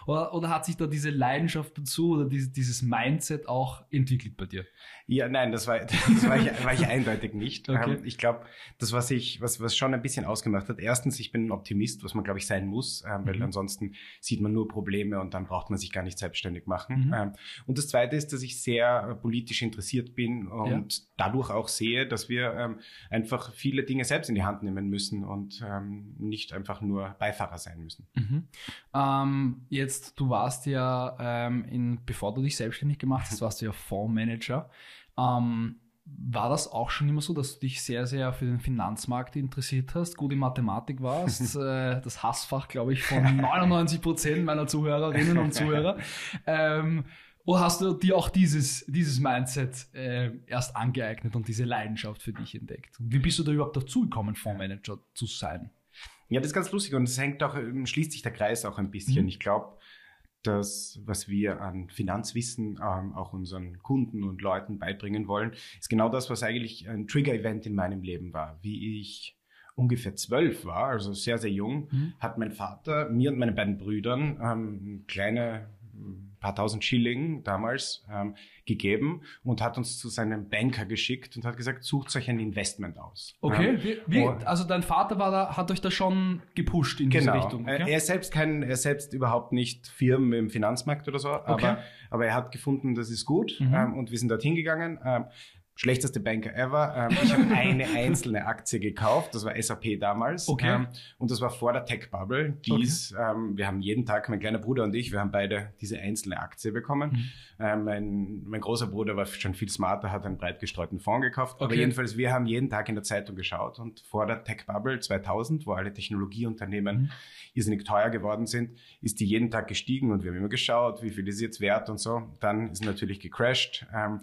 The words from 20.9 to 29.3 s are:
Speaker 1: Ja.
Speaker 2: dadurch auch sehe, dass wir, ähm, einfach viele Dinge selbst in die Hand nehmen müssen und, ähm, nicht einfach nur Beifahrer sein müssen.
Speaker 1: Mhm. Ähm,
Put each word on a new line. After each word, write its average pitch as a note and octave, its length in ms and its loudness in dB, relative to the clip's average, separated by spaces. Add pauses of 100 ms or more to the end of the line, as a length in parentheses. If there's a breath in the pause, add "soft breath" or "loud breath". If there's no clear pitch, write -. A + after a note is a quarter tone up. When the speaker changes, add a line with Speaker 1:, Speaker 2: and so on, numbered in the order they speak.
Speaker 1:
Ja. - 60 -10 (140)
Speaker 2:
dadurch A#2+ 320 2
auch A2 200 0
sehe, A#2+ 380 0
dass A#2 220 -4
wir, A#2+ 240 0
ähm, A#2 220 -4 (340 loud breath)
einfach A2+ 440 -2
viele C3+ 300 0
Dinge C3 220 0
selbst C#3 240 0
in A#2 60 0
die F#2+ 80 2
Hand G2+ 180 -2
nehmen G2 280 -2
müssen G2+ 340 -2
und, G2+ 440 -8
ähm, G2+ 520 -8
nicht G#2+ 340 -6
einfach G2 280 -8
nur G2 360 -2
Beifahrer G#2 400 -4
sein E2+ 240 -14
müssen. - 320 -16
Speaker 1:
Mhm. C3 340 -2 (460 loud breath)
Ähm, C#3 760 2